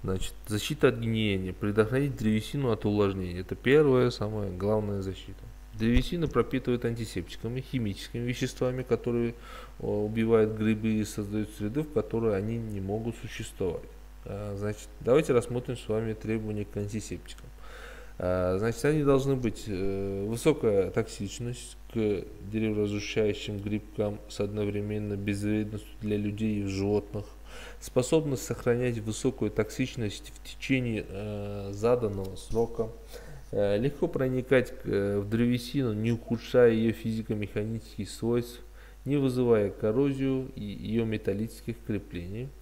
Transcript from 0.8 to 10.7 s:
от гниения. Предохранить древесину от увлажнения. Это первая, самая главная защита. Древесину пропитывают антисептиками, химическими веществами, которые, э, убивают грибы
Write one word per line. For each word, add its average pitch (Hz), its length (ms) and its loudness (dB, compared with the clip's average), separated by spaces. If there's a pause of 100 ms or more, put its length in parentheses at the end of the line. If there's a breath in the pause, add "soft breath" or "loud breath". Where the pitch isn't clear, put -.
от 120 100 4
гниения. 107 540 0
Предохранить 110 640 2
древесину 107 540 0
от 110 140 0
увлажнения. 95 560 2
Это 92 160 -6
первая, 131 540 6
самая 107 380 -4
главная 101 540 0
защита. - 380 -8 (340)
Древесину 123 540 2
пропитывают 123 560 2
антисептиками, 117 760 -4
химическими 120 640 -4
веществами, 127 600 -2
которые, 117 500 0 (460 loud breath)
э, - 40 -6
убивают 107 680 4
грибы 107 380 2